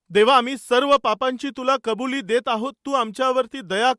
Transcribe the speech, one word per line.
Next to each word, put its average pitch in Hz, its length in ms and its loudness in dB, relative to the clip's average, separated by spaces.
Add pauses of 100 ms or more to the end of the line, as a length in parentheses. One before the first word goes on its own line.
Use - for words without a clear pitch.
देवा, 220 280 6
आम्ही 247 200 -2
सर्व 277 400 2
पापांची 262 520 -2
तुला 254 340 -2
कबुली 247 380 -4
देत 220 260 -2
आहोत. 247 260 -4 (120)
तू 277 80 -6
आमच्यावरती 254 680 -2
दया 208 380 0